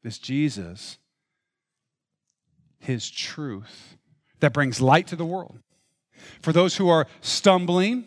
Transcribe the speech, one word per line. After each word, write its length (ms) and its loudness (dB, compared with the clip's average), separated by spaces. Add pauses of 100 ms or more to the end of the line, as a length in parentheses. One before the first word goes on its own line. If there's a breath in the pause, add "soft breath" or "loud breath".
This 140 -12
Jesus, 800 -6 (1800)
his 300 -8
truth, 880 -14 (440)
that 120 2
brings 300 -2
light 260 4
to 80 -12
the 100 -8
world. 340 -12 (840 loud breath)
For 100 -2
those 260 4
who 120 2
are 180 4 (140 loud breath)
stumbling 840 2